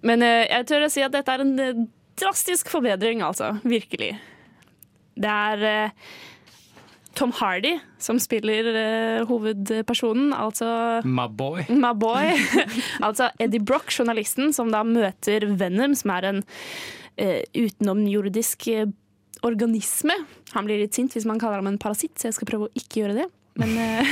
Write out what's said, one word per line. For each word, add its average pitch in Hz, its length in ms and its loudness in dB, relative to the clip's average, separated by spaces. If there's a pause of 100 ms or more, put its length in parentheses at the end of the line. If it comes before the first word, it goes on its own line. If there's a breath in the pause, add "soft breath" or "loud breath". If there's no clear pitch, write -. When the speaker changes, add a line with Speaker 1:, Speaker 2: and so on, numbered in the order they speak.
Speaker 1:
Men, 233 220 4
eh, 233 260 6
jeg 247 180 0
tør 294 180 4
å 302 60 2
si 277 100 0
at 269 100 0
dette 277 180 -2
er 262 120 0
en, 269 180 2
eh, 262 140 -2 (440)
drastisk 381 520 -2
forbedring, 226 520 0
altså. 202 320 -2 (100)
Virkelig. 226 540 -2 (1000 loud breath)
Det 208 120 -2
er, 208 340 0
eh, 214 260 2 (1300 loud breath)
Tom 247 160 0
Hardy 208 480 0 (180)
som 233 220 -2
spiller, 214 560 0
eh, 226 500 0
hovedpersonen, 220 1080 0
altså 233 720 -2
Speaker 2:
My 123 220 0
boy. 135 420 -4
Speaker 1:
My 240 240 4
boy. 226 400 2 (340)
<laughs> 226 340 -4
Altså 214 280 2 (100)
Eddie 226 240 2
Brock, 254 260 2
journalisten, 233 640 0
som 233 160 0
da 214 140 2
møter 214 600 2 (120)
Venom, 202 380 2
som 202 160 -2
er 180 140 -2
en, 196 180 0 (720 loud breath)
eh, 190 240 0 (140)
utenomjordisk, 208 1120 0
eh, 220 180 0 (580)
organisme. 233 680 0 (420 loud breath)
Han 208 120 -4
blir 208 160 0
litt 208 120 -2
sint 254 200 -2
hvis 220 120 -4
man 220 140 -2
kaller 220 220 -2
ham 196 60 -2
en 202 100 -2
parasitt, 214 400 -4
så - 100 -8
jeg 220 60 -4
skal 208 140 -6
prøve 214 200 -4
å - 80 -10
ikke - 300 -4
gjøre 202 100 -2
det. 311 120 -2 (280)
Men, 226 220 0
eh, 226 340 0